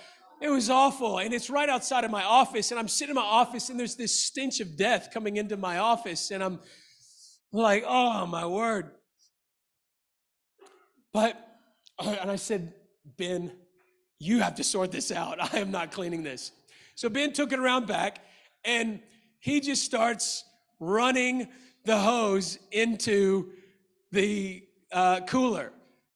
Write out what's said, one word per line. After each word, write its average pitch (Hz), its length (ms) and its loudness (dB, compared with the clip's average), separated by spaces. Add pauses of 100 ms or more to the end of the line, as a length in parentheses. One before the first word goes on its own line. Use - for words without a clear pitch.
(420)
it 294 80 -2
was 254 200 2
awful. 262 500 2
And 220 140 -2
it's 240 160 -4
right 285 200 0
outside 254 340 0
of 226 80 -4
my 202 120 -2
office, 226 480 4
and 240 80 -4
I'm 226 80 -4
sitting 285 240 -2
in 277 40 -2
my 254 60 4
office, 233 480 2
and 247 100 -6
there's 240 160 -4
this 233 240 -2
stench - 400 -2
of 175 160 -8
death 202 380 2
coming 208 240 -4
into 208 200 -4
my 180 200 -4
office, 214 540 0
and 190 120 -4
I'm 185 160 -4 (920)
like, 214 340 4
"Oh, 240 400 2
my 170 200 -4
word." 196 460 -2 (2250)
But, - 480 0 (400)
and 196 320 -4
I 196 40 -2
said, 190 380 -6 (320)
"Ben, 175 460 -6 (680)
you 208 200 2
have 180 160 0
to - 80 -6
sort 185 280 -2
this - 200 -6
out. 170 280 -6
<laughs> 165 140 -4
I 311 60 0
am 196 120 -4
not 170 200 -6
cleaning 170 320 -6
this." 131 280 -10 (440)
So 233 140 -4
Ben 277 220 0
took 285 200 -2
it 262 80 -2
around 254 260 2
back, 185 380 -4 (400)
and 226 380 -2 (380)
he 285 200 0
just 277 240 -2
starts 226 640 -2 (340)
running 247 680 2 (340)
the 214 160 4
hose 202 580 2 (140)
into 208 800 2 (600)
the, 196 540 -2 (260)
uh, 185 360 4
cooler, 233 460 0 (420)